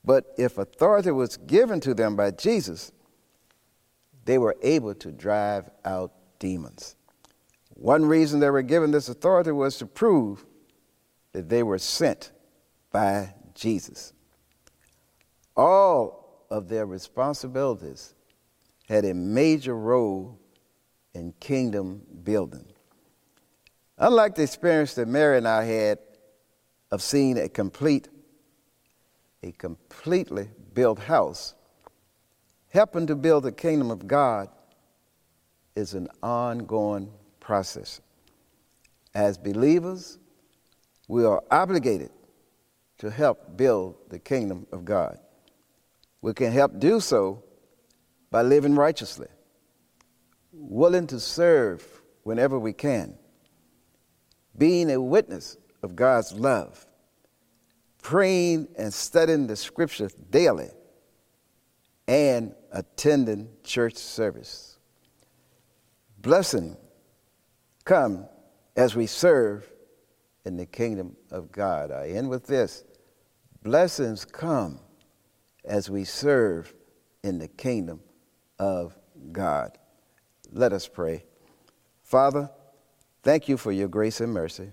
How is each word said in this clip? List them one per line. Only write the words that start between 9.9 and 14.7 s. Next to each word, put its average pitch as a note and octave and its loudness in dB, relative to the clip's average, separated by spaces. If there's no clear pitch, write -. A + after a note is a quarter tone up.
that E2+ -10
they A#2 2
were G2 0
sent - -4
by G2 -2
Jesus. - -6